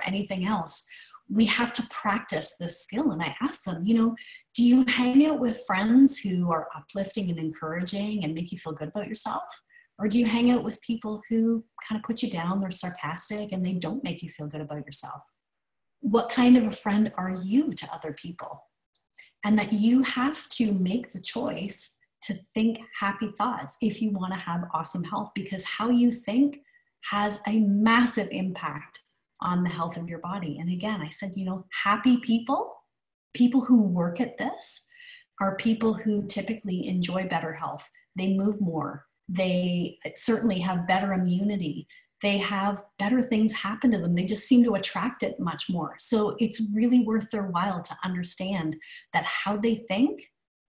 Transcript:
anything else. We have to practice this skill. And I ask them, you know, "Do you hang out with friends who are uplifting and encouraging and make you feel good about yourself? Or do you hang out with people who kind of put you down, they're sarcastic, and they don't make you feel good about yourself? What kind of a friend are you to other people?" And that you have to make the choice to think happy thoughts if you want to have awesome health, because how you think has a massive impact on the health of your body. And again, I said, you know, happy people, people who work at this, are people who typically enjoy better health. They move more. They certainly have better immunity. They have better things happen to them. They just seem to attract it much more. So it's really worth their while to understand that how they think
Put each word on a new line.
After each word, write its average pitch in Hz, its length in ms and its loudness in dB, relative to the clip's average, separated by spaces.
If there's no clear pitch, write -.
anything 196 400 -4
else. 196 420 -2
We 220 160 4
have 233 280 0
to 233 160 -4
practice - 680 0
this 175 260 -4
skill. 247 280 -2
And 160 100 -6
I 151 200 -4
ask - 220 0
them, 175 220 -6
you 226 100 4
know, 226 200 2
"Do 233 80 2
you 254 240 8
hang 254 380 6
out 311 140 0
with 233 280 -2
friends 226 520 6
who 180 320 0
are 160 220 -2
uplifting 196 560 -6
and 165 80 -2
encouraging 180 840 -4
and 156 100 -2
make 170 200 -6
you 175 40 -10
feel 165 140 -10
good 151 160 -8
about 202 200 -8
yourself? - 360 -6
Or 208 80 -2
do 214 120 4
you 240 60 4
hang 233 260 4
out 247 120 2
with 220 180 -8
people 214 460 -6
who 226 380 2
kind 214 140 -4
of 214 40 -10
put 226 200 -2
you 226 60 -2
down, 175 320 -2
they're 190 100 -4
sarcastic, 185 800 -6
and 185 140 -4
they 185 80 -2
don't 180 320 -4
make 170 180 -6
you 165 60 -10
feel 151 180 -12
good 151 140 -8
about 147 240 -10
yourself? 143 360 -10
What 233 300 0
kind 247 260 8
of 240 100 6
a 214 60 -2
friend 214 460 0
are 185 260 -4
you 240 300 0
to - 200 -8
other 160 200 -10
people?" - 500 -14
And 214 160 4
that 208 140 0
you 233 300 6
have 254 460 -2
to 214 240 2
make 190 380 0
the 190 100 -12
choice - 760 -4
to 202 120 -4
think 226 260 2
happy 208 380 -4
thoughts 226 440 -4
if 220 200 -2
you 214 100 0
want 185 220 -4
to 185 60 -6
have 175 340 -4
awesome 165 300 -2
health, 208 320 -6
because 190 300 -4
how - 240 -2
you 240 200 6
think 247 500 0
has 208 360 0
a 220 120 2
massive 214 720 4
impact 175 680 -6
on 180 240 0
the 175 60 0
health 170 280 -4
of 170 120 -8
your 170 100 -10
body. 180 400 -8
And 170 120 -4
again, 202 280 -4
I 156 100 -6
said, 185 260 -6
you 190 100 -4
know, 185 220 -6
happy 220 340 4
people, 240 580 0
people 247 260 6
who 233 220 6
work 175 360 0
at 240 200 -4
this, - 480 -2
are 196 160 0
people 220 380 0
who 208 320 -2
typically 196 640 -4
enjoy 180 400 -2
better 160 260 -4
health. - 340 -10
They 185 180 0
move 202 260 0
more. 156 460 -4
They 180 720 0
certainly 220 460 2
have 175 260 -2
better 196 260 2
immunity. 185 760 0
They 202 160 2
have 196 440 -2
better 233 240 2
things 220 320 2
happen 226 380 0
to 202 80 2
them. 170 160 2
They 180 100 2
just 208 220 2
seem 240 160 8
to 233 100 4
attract 190 480 -2
it - 180 -4
much 165 300 -4
more. 170 300 -4
So 214 400 2
it's 220 200 0
really 240 280 4
worth 220 280 0
their 208 140 -4
while 180 400 -2
to - 200 -10
understand 180 720 -2
that 175 120 0
how - 320 -2
they 220 300 0
think 247 440 0